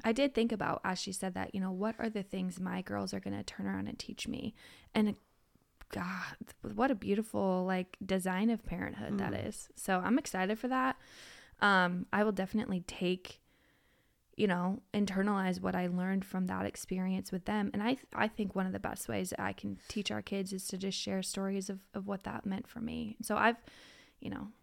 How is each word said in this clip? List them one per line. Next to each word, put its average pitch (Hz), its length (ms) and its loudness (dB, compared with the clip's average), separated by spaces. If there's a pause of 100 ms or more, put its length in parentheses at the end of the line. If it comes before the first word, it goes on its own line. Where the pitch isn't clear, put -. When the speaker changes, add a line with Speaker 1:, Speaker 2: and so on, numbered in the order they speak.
Speaker 1:
I 226 80 4
did 269 240 2
think 233 160 2
about, - 320 0
as 185 160 -2
she 196 100 -6
said 190 240 -4
that, 190 200 -4
you 190 60 -2
know, 185 120 0
what 208 260 -2
are 233 100 0
the 214 140 -4
things 185 380 -4
my 185 200 -2
girls 190 320 -2
are 196 60 -2
gonna 196 240 -6
turn - 240 -6
around 190 220 -2
and - 100 -8
teach - 300 -8
me? - 260 -4 (400)
And 214 220 4 (760)
God, 185 460 -4 (380)
what 247 160 4
a 254 40 2
beautiful, 196 720 2
like, 185 380 -2
design 190 460 2
of 226 140 0
parenthood 202 540 -4
that 196 140 0
Speaker 2:
Mm. - 160 -2
Speaker 1:
is. - 260 -10
So 185 240 2
I'm 185 200 2
excited 196 420 0
for 247 80 -2
that. 262 280 2 (640)
Um, 180 520 6
I 202 120 6
will 220 80 4
definitely 190 540 0
take, - 540 -2 (960)
you 214 100 6
know, 180 340 2 (140)
internalize 190 640 2
what 185 140 2
I 180 140 2
learned 185 360 2
from 185 220 0
that 185 200 0
experience 185 680 -2
with 185 140 -2
them. 202 280 2
And 202 80 -2
I, 240 120 4
th-, - 200 -6
I 220 140 4
think 208 260 -2
one 190 120 2
of 185 60 -2
the 196 80 -2
best - 280 -4
ways 190 220 0
that - 100 -4
I 196 120 0
can 196 260 -8 (100)
teach 208 240 -2
our 214 100 -4
kids 196 300 -4
is 185 160 -4
to 185 100 -4
just 196 200 -2
share 190 240 -2
stories 196 460 -2
of, 190 120 -6 (140)
of 196 120 -4
what 196 160 -2
that - 240 -6
meant 190 220 -4
for - 120 -10
me. 233 420 -4
So 214 140 0
I've, 226 240 6 (600)
you - 100 -6
know, - 180 -6 (140)